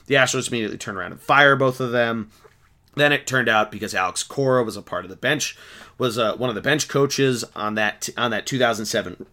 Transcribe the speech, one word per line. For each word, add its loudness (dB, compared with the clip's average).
The 0
Astros 2
immediately -4
turned -10
around -8
and -20
fire 6
both 0
of -4
them. 0
Then 4
it -2
turned 2
out, 4
because -8
Alex -2
Cora 2
was -8
a -12
part -8
of -14
the -14
bench, -2
was, 0
uh, 2
one -4
of -4
the -8
bench 0
coaches 0
on -4
that -2
t-, -8
on -2
that -4
two -4
thousand 0
seven, -4